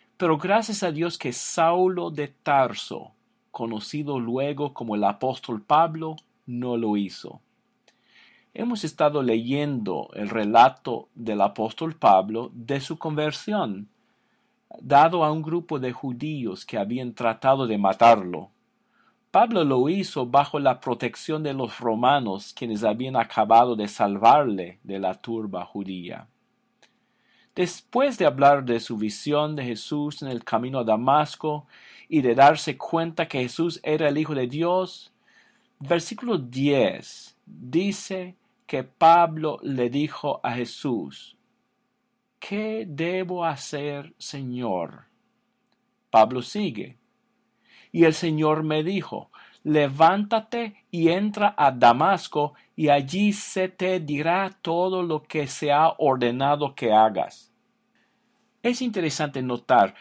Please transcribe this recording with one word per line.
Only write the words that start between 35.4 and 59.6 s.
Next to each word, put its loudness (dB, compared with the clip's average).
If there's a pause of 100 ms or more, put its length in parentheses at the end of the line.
versículo -2
diez -2
dice -6 (320)
que -4
Pablo 4
le -2
dijo -4
a -2
Jesús, -6 (1040)
"¿Qué -8
debo -4
hacer, -6
Señor?". -6 (1040)
Pablo 4
sigue, -8 (960)
"Y 6
el 6
Señor 0
me -2
dijo, -6 (340)
'Levántate 2
y 2
entra 0
a 4
Damasco, 2 (220)
y -2
allí 2
se -4
te -4
dirá -2
todo -2
lo -4
que -4
se -2
ha 4
ordenado 0
que 0
hagas'". 2 (1120)
Es -2
interesante -4
notar 2